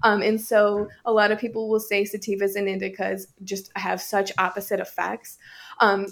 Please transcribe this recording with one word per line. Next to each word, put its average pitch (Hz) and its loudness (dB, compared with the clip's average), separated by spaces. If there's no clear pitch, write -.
Um, 208 4
and 220 2
so 208 2
a 233 2
lot 214 6
of 214 -2
people 220 -4
will 220 2
say 202 0
sativas 202 -2
and 202 -2
indicas 190 -4
just 190 -10
have 185 -4
such 196 -2
opposite 190 -2
effects. 185 -6
Um, 196 4